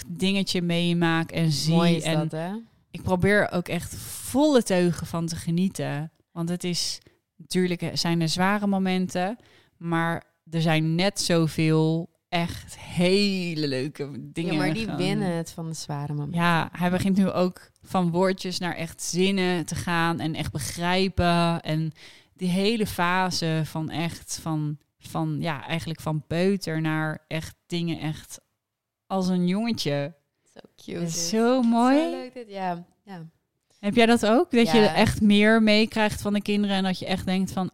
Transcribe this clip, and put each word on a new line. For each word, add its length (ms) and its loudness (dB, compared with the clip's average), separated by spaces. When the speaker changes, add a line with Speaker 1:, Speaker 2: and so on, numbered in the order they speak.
Speaker 1:
dingetje 540 0
meemaak 720 2
en 200 2
zie. 220 2
Speaker 2:
Mooi 220 6
is 80 0
Speaker 1:
En 160 0
Speaker 2:
dat, 120 -2
hè? 200 -6
Speaker 1:
ik 120 -10
probeer 480 2
ook 160 -2
echt 280 -6
volle 680 0
teugen 440 0
van 180 -4
te 100 -6
genieten. 760 -4
Want 180 -6
het 140 -6
is, 360 -4
natuurlijk 580 -2
zijn 280 0
er 80 0
zware 380 0
momenten. 720 -2
Maar 460 -2
er 120 -2
zijn 340 2
net 260 0
zoveel 880 2
echt 500 -4
hele 880 0
leuke 440 -4
dingen 220 -4
Speaker 2:
Ja, 60 0
maar 140 0
die 120 -4
Speaker 1:
gaan. 120 -6
Speaker 2:
winnen 380 0
het 160 -6
van 160 -10
de 60 -6
zware 400 -8
momenten. 280 -4
Speaker 1:
Ja, 300 2
hij 180 -2
begint 280 0
nu 120 4
ook 420 -2
van 300 0
woordjes 480 -2
naar 160 -6
echt 260 -10
zinnen 640 0
te 100 -8
gaan 440 0
en 160 -4
echt 160 -6
begrijpen. 1120 0
En 300 -2
die 160 -4
hele 380 2
fase 800 0
van 240 -6
echt 520 -8
van, 360 -2
van, 420 -4
ja, 280 -6
eigenlijk 340 -6
van 260 -4
peuter 540 0
naar 460 -2
echt 280 -8
dingen 320 -4
echt 400 -8
als 200 -2
een 200 2
jongetje. 640 -2
Speaker 2:
Zo 60 -20
cute 240 -10
Speaker 1:
Dat 80 -2
is 80 -6
Speaker 2:
is. 140 -4
Speaker 1:
zo 320 4
mooi. 420 4
Speaker 2:
Zo 60 -2
leuk 240 -10
dit, 160 -14
ja. 360 -6
Ja. 220 -16
Speaker 1:
Heb 160 -2
jij 100 8
dat 200 4
ook? 260 4
Dat 200 4
je 60 6
Speaker 2:
Ja. 180 6
Speaker 1:
echt 260 4
meer 420 6
meekrijgt 580 2
van 120 -2
de 80 0
kinderen 340 0
en 80 2
dat 160 0
je 60 -10
echt 200 -2
denkt 260 0
van, 220 -4